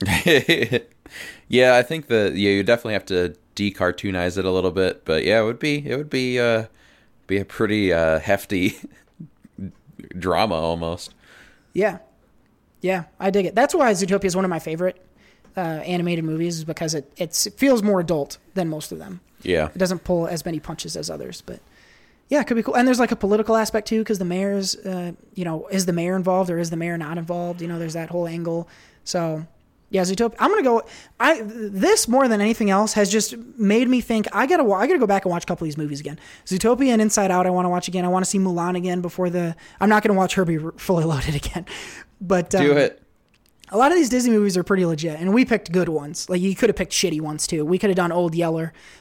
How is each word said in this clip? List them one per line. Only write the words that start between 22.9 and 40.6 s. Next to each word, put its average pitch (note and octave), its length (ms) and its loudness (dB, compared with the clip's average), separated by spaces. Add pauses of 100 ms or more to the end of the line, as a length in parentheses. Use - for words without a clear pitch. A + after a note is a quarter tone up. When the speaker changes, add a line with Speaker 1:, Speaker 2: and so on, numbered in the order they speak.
Speaker 2:
like, A#3 120 2
a - 40 -4
political G#3+ 400 0
aspect G#3+ 320 -2
too, A3 160 0
'cause G#3 140 -2
the F#3 60 -4
mayor's, G3 520 -2
uh, F3 360 -8 (220)
you F#3 100 -6
know, D#3+ 240 -6
is F#3+ 180 -2
the F3+ 60 0
mayor E3+ 220 -2
involved F#3 360 0
or E3+ 80 -2
is E3+ 120 -2
the E3+ 60 -6
mayor E3+ 220 -4
not E3 200 -8
involved? F3 440 -6
You E3+ 60 -8
know, E3+ 100 -6
there's E3 160 -8
that E3 160 -8
whole E3+ 180 -4
angle. E3+ 400 -6 (360)
So E3 420 -4 (440)
yeah, F#3+ 120 0
Zootopia. G#3 360 -2
I'm C#4 120 2
gonna G#4 120 2
go. A#3 200 2 (360)
I, C#4 240 2
this G#3+ 640 0
more C4 200 4
than G#3 140 2
anything A3 260 2
else G3+ 240 2
has G3+ 180 2
just G#3+ 240 0 (220)
made A3 320 4
me B3 140 4
think A3 320 0
I G#3+ 120 2
gotta E4+ 160 4
wa-, G3+ 140 4
I G#3 100 2
gotta F4 120 4
go A#3+ 80 2
back G3 180 2
and F#3 60 0
watch F3 140 -2
a - 20 -16
couple E3+ 180 -4
of D#3+ 40 -2
these D3 100 -8
movies D3 200 -6
again. D3 200 -12 (260)
Zootopia A#3 480 2
and A3 80 4
Inside G#3 300 2
Out, F3+ 160 4
I F#3 40 2
wanna F3+ 200 2
watch F3+ 180 -2
again. F3+ 160 -2
I F3+ 40 0
wanna F#3 180 2
see G3+ 120 0
Mulan F3+ 380 0
again F3+ 240 -2
before F3 300 -4
the. E3+ 260 -4 (240)
I'm G3 80 4
not G#3+ 140 4
gonna G3+ 160 2
watch F#3 160 2
Herbie E3+ 240 0
R-, D#3+ 180 -8